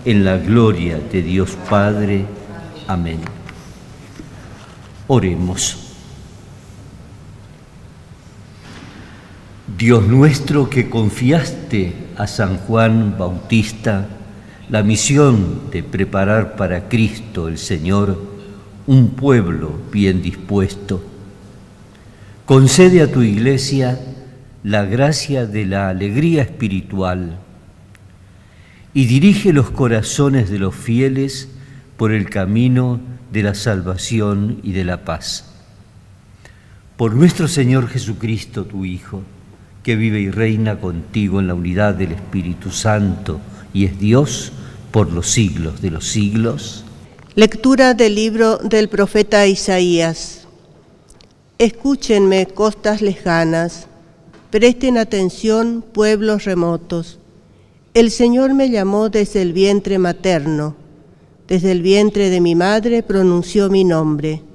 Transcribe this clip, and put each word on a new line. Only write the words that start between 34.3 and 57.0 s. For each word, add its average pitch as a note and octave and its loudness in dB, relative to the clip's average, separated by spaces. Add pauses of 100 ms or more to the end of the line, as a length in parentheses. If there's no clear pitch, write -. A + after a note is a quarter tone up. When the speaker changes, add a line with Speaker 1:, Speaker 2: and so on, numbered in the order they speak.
Speaker 1:
y G2+ -6
de F#2 -2
la F2 -6
paz. - -10 (1400)
Por A2+ -2
nuestro D#3+ 4
Señor B2+ 2
Jesucristo, G#2 -6
tu G2 -8
Hijo, F#2+ -10 (600)
que A#2 0
vive G#2+ 0
y G2 -2
reina A2 0
contigo F#2+ -4
en F#2+ 0
la F2+ -2
unidad F2+ 0
del F2 -4
Espíritu F#2 -8
Santo G2 -2 (320)
y F#2+ 0
es F#2 -4
Dios A#2+ 0 (380)
por G#2+ 2
los E2+ -4
siglos E2 -2
de F#2+ -4
los - -8
siglos. A2 -4 (520)
Speaker 2:
Lectura B3+ 4
del G#3+ 2
libro A3 0
del G#3+ 0
profeta G#3 2
Isaías. F3+ 0 (1120)
Escúchenme, G#3 2
costas G#3 -2
lejanas, E3+ -2 (640)
presten B3 2
atención, A3 -2
pueblos G#3+ 2
remotos. E3+ -4 (760)